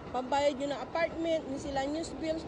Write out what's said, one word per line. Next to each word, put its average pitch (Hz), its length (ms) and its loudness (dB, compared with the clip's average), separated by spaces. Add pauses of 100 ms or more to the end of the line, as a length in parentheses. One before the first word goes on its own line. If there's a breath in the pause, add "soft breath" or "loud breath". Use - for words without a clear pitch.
(120)
Pambayad 269 480 2
nyo 285 160 0
ng 320 80 -4
apartment, 330 680 2
miscellaneous 285 720 -2
bills, 320 280 -2